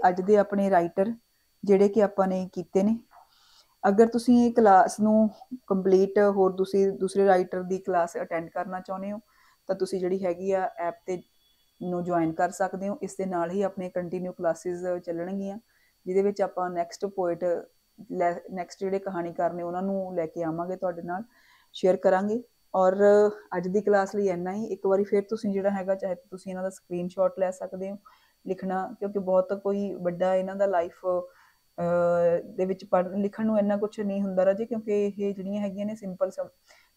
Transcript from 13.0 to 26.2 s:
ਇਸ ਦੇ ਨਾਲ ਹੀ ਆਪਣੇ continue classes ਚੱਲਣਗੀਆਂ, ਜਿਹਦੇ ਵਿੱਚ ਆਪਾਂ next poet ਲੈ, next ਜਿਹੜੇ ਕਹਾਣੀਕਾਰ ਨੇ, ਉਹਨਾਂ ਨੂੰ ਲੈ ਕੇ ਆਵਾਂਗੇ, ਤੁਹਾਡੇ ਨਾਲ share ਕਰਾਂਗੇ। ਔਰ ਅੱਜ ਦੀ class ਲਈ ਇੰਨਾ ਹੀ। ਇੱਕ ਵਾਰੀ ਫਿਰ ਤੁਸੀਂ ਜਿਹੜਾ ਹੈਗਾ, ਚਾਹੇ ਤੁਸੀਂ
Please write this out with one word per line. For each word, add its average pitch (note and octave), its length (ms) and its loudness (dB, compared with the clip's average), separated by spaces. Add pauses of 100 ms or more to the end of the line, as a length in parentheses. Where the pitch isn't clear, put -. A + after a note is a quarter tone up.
ਇਸ F#3+ 140 -10
ਦੇ F#3+ 100 -4
ਨਾਲ F3 240 -4
ਹੀ G3 120 -2
ਆਪਣੇ F#3 280 -4
continue F3+ 420 -6
classes F3 480 -4 (240)
ਚੱਲਣਗੀਆਂ, G3 540 -6 (480)
ਜਿਹਦੇ F#3 160 2
ਵਿੱਚ G3+ 200 0
ਆਪਾਂ F3+ 280 -4
next F3 360 -6
poet F#3+ 380 -2 (680)
ਲੈ, F3 220 0 (180)
next F3+ 280 -12
ਜਿਹੜੇ G3 180 -2
ਕਹਾਣੀਕਾਰ F3 540 -4
ਨੇ, F3 100 -8
ਉਹਨਾਂ F3 200 -6
ਨੂੰ F#3+ 320 -4
ਲੈ E3+ 120 -2
ਕੇ E3+ 160 -8
ਆਵਾਂਗੇ, E3+ 340 -4
ਤੁਹਾਡੇ F3 260 -6
ਨਾਲ F3 200 -8 (500)
share F#3 240 2
ਕਰਾਂਗੇ। G3 460 0 (320)
ਔਰ F#3+ 220 4 (600)
ਅੱਜ F3+ 120 -4
ਦੀ G3 120 0
class G3+ 340 2
ਲਈ G3+ 140 0
ਇੰਨਾ F3+ 260 -4
ਹੀ। A3 100 -6
ਇੱਕ G3 220 -6
ਵਾਰੀ G3 180 4
ਫਿਰ G3+ 180 2
ਤੁਸੀਂ G#3 300 -4
ਜਿਹੜਾ G3 180 0
ਹੈਗਾ, F#3+ 240 -2
ਚਾਹੇ F#3+ 200 -4
ਤੁਸੀਂ F#3 380 -14